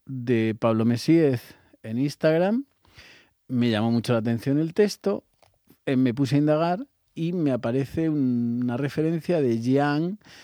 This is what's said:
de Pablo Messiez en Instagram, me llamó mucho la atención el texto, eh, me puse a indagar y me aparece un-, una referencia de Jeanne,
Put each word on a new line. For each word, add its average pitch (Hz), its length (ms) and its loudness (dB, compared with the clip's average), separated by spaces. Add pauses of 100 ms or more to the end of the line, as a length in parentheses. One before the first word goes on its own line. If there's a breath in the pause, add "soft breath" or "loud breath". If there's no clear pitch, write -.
de 117 540 -2
Pablo 113 260 2
Messiez 139 560 2 (400 loud breath)
en 110 160 -8
Instagram, 165 680 0 (840 loud breath)
me 120 240 0
llamó 110 200 0
mucho 117 220 0
la 113 60 2
atención 117 400 0
el 160 160 -2
texto, 202 480 0 (640)
eh, 139 80 0
me 127 180 4
puse 139 220 0
a - 40 4
indagar 165 460 0 (280)
y 165 200 -4
me 156 180 0
aparece 131 580 -2
un-, 123 540 -2
una 123 140 -2
referencia 156 640 -2
de 117 180 0
Jeanne, 147 580 0 (260 loud breath)